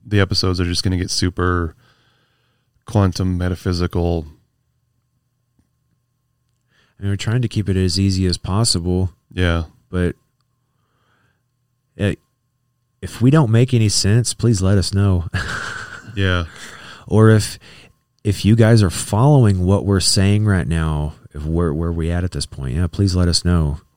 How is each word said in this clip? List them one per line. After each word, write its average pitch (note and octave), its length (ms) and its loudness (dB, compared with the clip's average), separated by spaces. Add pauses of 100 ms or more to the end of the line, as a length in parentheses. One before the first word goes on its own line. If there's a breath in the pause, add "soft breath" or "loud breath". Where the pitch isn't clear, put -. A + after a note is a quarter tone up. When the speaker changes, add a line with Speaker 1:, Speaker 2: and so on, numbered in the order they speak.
Speaker 1:
the G#2 140 0
episodes F#2+ 400 0
are F2+ 60 0
just F2 180 -4
gonna F#2 140 0
get F2 120 -4
super F2+ 640 -2 (1120)
quantum F#2 520 0
metaphysical. F2 920 -4 (2750)
Speaker 2:
I G2 40 -12
mean, G2 80 -2
we're G2+ 40 0
trying A2+ 280 -2
to A2+ 40 -4
keep G2+ 220 -4
it F#2+ 80 0
as F#2 220 0
easy F#2+ 260 2
as F2+ 120 -2
possible. F#2 760 -2 (200)
Speaker 1:
Yeah. E2+ 340 0 (240)
Speaker 2:
But, F2+ 260 -2 (1800)
uh, F#2+ 160 -2 (880)
if - 200 -8
we B2 100 6
don't D3 200 4
make A#2+ 220 2
any A2 160 2
sense, G#2+ 440 0
please G#2+ 280 0
let F#2+ 160 2
us F#2 160 -2
know. G2 400 2
<laughs> - 40 -4 (800 loud breath)
Speaker 1:
Yeah. F#2 300 0 (600 loud breath)
Speaker 2:
Or A2 240 6
if, A2 300 2 (640 loud breath)
if G2+ 200 -2
you G#2+ 120 6
guys A2 260 6
are F#2+ 80 2
following A2 800 2
what F#2+ 180 2
we're G2 140 2
saying G#2 460 2
right F#2+ 220 0
now, D#2 460 -2 (180)
if D2+ 140 -12
we're, E2 260 -2
where E2 200 -4
we E2 180 -4
at F2 140 -2
at F2+ 80 -4
this C#2+ 160 -8
point, C2 280 -8
yeah, F2 120 0
please F#2+ 280 0
let F2+ 120 2
us E2+ 180 0
know. D#2+ 340 0 (180)